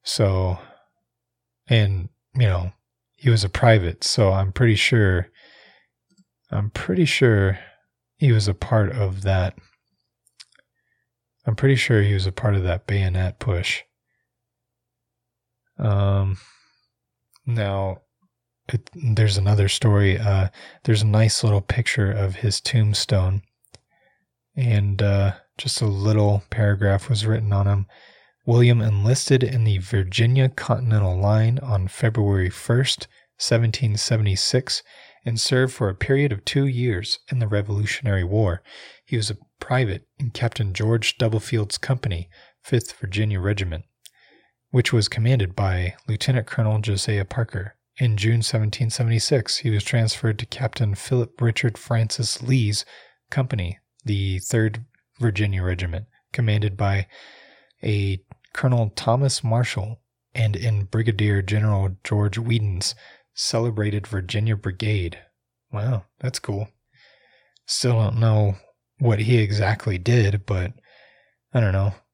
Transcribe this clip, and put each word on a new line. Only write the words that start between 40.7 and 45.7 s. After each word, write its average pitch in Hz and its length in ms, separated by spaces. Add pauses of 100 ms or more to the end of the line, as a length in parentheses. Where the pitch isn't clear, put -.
George 110 460
Dubblefield's 110 580
company, 98 520 (340)
Fifth - 300
Virginia 101 460
Regiment, 92 460 (840)
which 127 200
was 107 160
commanded 113 480
by 92 380 (140)